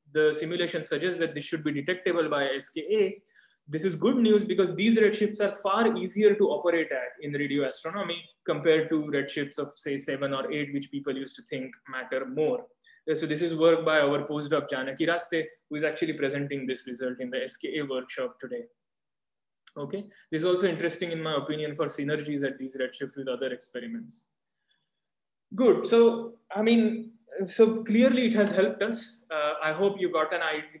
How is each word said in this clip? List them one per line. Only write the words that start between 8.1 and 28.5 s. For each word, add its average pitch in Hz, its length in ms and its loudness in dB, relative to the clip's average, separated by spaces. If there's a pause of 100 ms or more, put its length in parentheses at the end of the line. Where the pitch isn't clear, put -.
compared 156 460 2
to 156 140 0
redshifts 139 520 -4
of, 143 180 -6
say, 143 220 -6
seven 139 380 -4
or 135 180 -4
eight, 147 220 -4
which 139 160 -6
people 139 260 -6
used 135 200 -10
to 120 80 -18
think 131 280 -10 (160)
matter 131 380 -6
more. 135 400 -2 (440)
Uh, 156 40 0
so 143 100 -4
this 151 160 -2
is 165 140 0
work 160 280 6
by 156 180 4
our 143 260 2
postdoc, 147 420 -2
Janaki 135 380 -2
Raste, 170 380 0 (260)
who 151 60 -6
is 151 80 -2
actually 156 280 -2
presenting 139 540 -4
this 127 200 -6
result 127 340 -6
in 123 100 -8
the 127 120 -4
S 131 140 -10
K 156 220 -6
A 147 80 -4
workshop 127 540 -6
today. 120 240 -10 (1120)
Okay, 147 280 -8 (260)
this 156 120 -2
is - 20 2
also 180 240 4
interesting 165 420 -2
in 165 100 -4
my 156 160 -2
opinion 151 380 -4
for 151 120 -2
synergies 143 580 -4
at 135 140 -4
these 131 180 -10
redshift 131 400 -6
with 135 100 -8
other 127 260 -4
experiments. 117 720 -12 (1300)
Good, 220 300 6
so, 233 500 4 (200)
I 214 80 -2
mean, 226 480 4 (360)
so 226 360 4
clearly 240 440 4
it 226 80 0
has 208 180 4